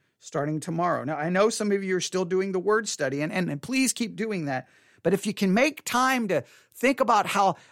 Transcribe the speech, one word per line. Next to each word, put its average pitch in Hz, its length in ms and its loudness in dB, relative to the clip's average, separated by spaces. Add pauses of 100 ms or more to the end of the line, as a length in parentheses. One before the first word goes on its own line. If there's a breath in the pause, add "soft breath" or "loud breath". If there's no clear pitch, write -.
(200)
starting 151 400 -4
tomorrow. 165 420 -2
Now, 147 140 -6
I 151 120 -4
know 190 220 4
some 214 220 -2
of 196 100 0
you 185 140 -2
are 180 40 0
still 185 240 -2
doing 190 280 -2
the 185 80 -2
word 208 280 0
study, 139 320 -4
and, 151 120 -4
and, - 180 -2
and 143 100 -6
please 262 320 0
keep 214 220 -4
doing 196 300 -4
that. 135 240 -4 (340 soft breath)
But 170 100 2
if 190 140 0
you 214 80 -2
can 190 180 2
make 262 320 2
time 254 440 0
to 151 160 0 (280 soft breath)
think 262 280 2
about 220 260 4
how, 196 300 2 (160 loud breath)